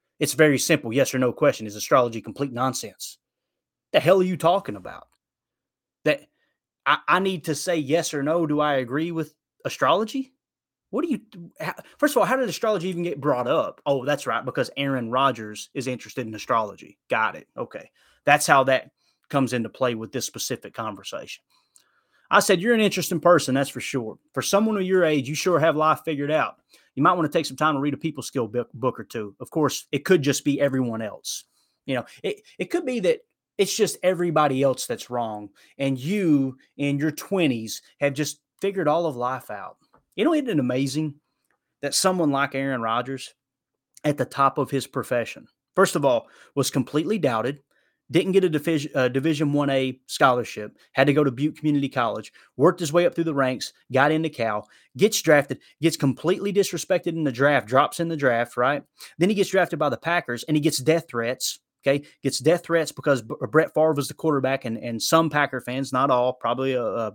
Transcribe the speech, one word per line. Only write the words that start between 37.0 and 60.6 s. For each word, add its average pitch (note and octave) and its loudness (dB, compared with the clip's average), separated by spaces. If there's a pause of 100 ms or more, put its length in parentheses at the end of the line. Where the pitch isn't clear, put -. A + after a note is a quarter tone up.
twenties C#3 -2 (180)
have C#3+ 0
just D3 -6 (220)
figured F#3+ -2
all E3+ 2
of C#3+ -4
life B2 -4
out." G2+ -12 (400)
You G3 0
know, E4+ 4
isn't D4 0
it F3 2
amazing C3+ -2 (640)
that C#3 -4
someone F3+ 2
like C#3 0
Aaron C3+ -2
Rodgers, B2 -4 (680)
at D3 0
the B2+ -2
top C#3 0
of C#3 -4
his C3+ -4
profession, - -6 (260)
first F#3 4
of C#3+ 0
all, A#2+ 2 (260)
was C#3 0
completely D#3 -2
doubted, C3 -2 (480)
didn't F3+ 2
get F#3 6
a F3 2
divis-, D3+ -2
uh, C3 2
Division C#3+ 0
One C#3+ 0
A C3 0
scholarship, B2 0 (160)
had C3+ 4
to C#3+ 4
go D3+ 2
to C#3 2
Butte C#3+ -2
Community C#3+ 0
College, A2 -4 (280)
worked F3+ 4
his D3 -4
way F3 4
up - 2
through E3+ -2
the D#3+ 0
ranks, C3 0 (180)
got C3+ 4
into D#3 0
Cal, A2 -4 (300)
gets G#3+ 2
drafted, D3 4 (200)
gets D#3 2
completely F#3 0
disrespected F3+ 0
in D#3+ -2
the C3+ 0
draft, C3 2
drops C3 2
in E3+ -2
the E3 -4
draft, A#2+ 0
right? C3+ 0 (340)
Then F3+ 2
he A3 0
gets F#3+ 0
drafted F3 0
by D3 0
the - -2
Packers, D#3+ -4
and D#3 0
he - 2